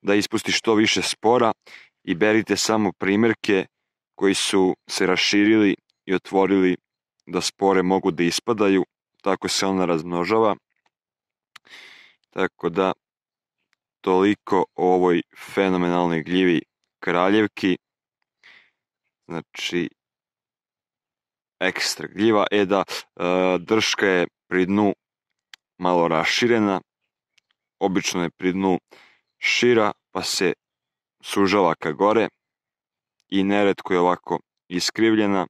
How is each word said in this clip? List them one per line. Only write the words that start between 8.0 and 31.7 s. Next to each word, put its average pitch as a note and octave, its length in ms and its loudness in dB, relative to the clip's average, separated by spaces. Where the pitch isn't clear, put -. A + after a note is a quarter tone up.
da D#2+ 120 -4
ispadaju, G2 600 0
tako G2 260 -4
se - 180 -2
ona F#2+ 180 0
razmnožava. F2 720 -2
Tako - 380 -6
da, F#2 240 -2
toliko F#2+ 640 0
o F2+ 200 0
ovoj F2+ 280 2
fenomenalnoj F2 680 0
gljivi F2 400 0
kraljevki. F#2+ 760 0
Znači, E2+ 640 -8
ekstra - 460 -4
gljiva. G#2 440 2
E G2+ 140 2
da, F#2 200 0
e, G2 80 -8
drška G#2 480 0
je F2+ 200 2
pri F#2 180 0
dnu G2 280 2
malo F2+ 300 2
raširena, G2+ 720 0
obično F#2 440 -2
je E2 80 -4
pri F#2 220 -4
dnu F#2+ 260 0
šira, A2+ 540 0
pa F#2 120 -8
se - 300 -2
sužava F#2+ 520 2